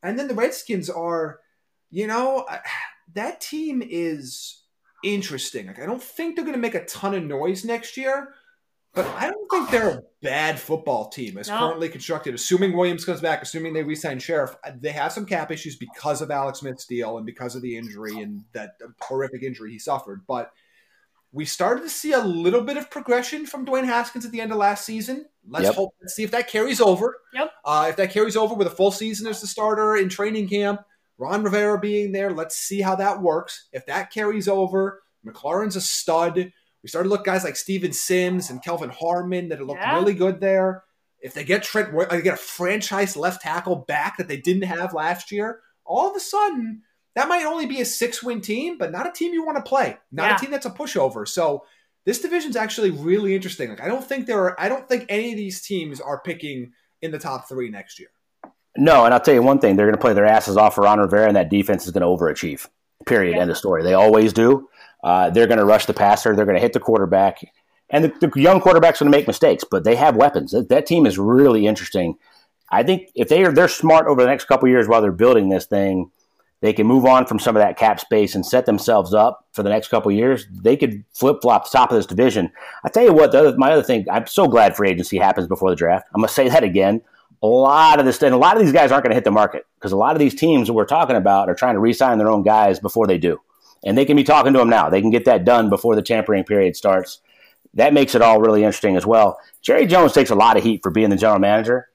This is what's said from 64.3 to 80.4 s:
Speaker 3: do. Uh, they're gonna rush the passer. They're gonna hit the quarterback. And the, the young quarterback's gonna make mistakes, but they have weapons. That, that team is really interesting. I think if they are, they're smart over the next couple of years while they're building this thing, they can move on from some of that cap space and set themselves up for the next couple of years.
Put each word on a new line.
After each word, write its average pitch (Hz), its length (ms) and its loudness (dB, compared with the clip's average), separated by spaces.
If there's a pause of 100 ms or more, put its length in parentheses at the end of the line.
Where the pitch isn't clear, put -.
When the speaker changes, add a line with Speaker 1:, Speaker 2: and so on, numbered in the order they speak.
Speaker 3:
do. 127 340 2 (360)
Uh, 90 260 2
they're 107 180 4
gonna 110 180 2
rush 107 200 4
the - 80 -4
passer. 104 420 2
They're 104 100 2
gonna 95 140 2
hit 120 140 0
the 127 60 -2
quarterback. 98 640 0 (480)
And 151 160 2
the, 156 220 0
the 139 140 -2
young 185 180 6
quarterback's 170 400 6
gonna 143 120 4
make 147 160 4
mistakes, 113 420 2
but 92 140 -2
they 110 120 4
have 135 200 4
weapons. 113 360 2
That, 113 180 -2
that 143 180 2
team 165 180 4
is 92 140 0
really 113 480 4
interesting. 98 500 -4 (540)
I 101 100 2
think 185 320 -2
if 120 160 -2
they 170 140 6
are, 180 80 4
they're 160 160 6
smart 160 400 4
over 135 160 4
the 123 40 6
next 131 180 0
couple 131 220 4
of 123 40 6
years 120 160 4
while 113 140 6
they're 101 100 2
building 104 380 4
this 95 160 0
thing, 95 440 -2 (520)
they 107 120 2
can 107 140 2
move 127 180 6
on 127 220 6
from 110 100 -4
some 110 180 0
of 107 60 6
that 101 160 2
cap 107 220 2
space 104 340 0
and 92 100 -4
set 127 220 0
themselves 104 480 0
up 107 380 2
for - 100 -8
the 101 80 -2
next 110 200 -2
couple 110 200 0
of 101 80 2
years. 123 320 0